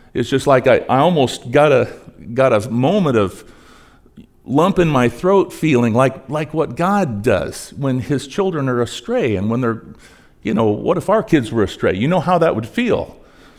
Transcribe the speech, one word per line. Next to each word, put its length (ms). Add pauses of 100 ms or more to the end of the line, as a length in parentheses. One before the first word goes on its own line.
(140)
It's 160
just 160
like 220
I, 100 (100)
I 100
almost 520
got 220
a, 200 (420)
got 180
a 180
moment 460
of 360 (920)
lump 340
in 100
my 200
throat 440
feeling 400
like, 360
like 260
what 220
God 460
does 480
when 280
his 300
children 400
are 120
astray 540
and 160
when 100
they're, 240 (600)
you 100
know, 120
what 300
if 120
our 160
kids 260
were 140
astray? 320
You 100
know 140
how 180
that 160
would 140
feel. 520 (380)